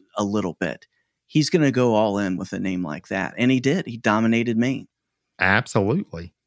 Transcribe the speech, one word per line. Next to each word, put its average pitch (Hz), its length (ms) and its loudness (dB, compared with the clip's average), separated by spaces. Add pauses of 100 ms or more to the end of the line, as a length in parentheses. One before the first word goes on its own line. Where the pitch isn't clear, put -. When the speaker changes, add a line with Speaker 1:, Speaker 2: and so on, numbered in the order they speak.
(160)
Speaker 1:
a 104 60 0
little 101 380 -2
bit. - 260 -6 (400)
He's 156 220 0
gonna 151 220 2
go 120 240 2
all 107 240 2
in 95 180 -2
with 95 160 -8
a 98 80 -6
name 95 220 -4
like 78 260 -10
that. 95 300 -4
And 123 120 2
he 131 80 2
did. 135 280 0
He 117 100 -10
dominated 113 640 2
Maine. 120 280 -2 (520)
Speaker 2:
Absolutely. 98 960 0 (120)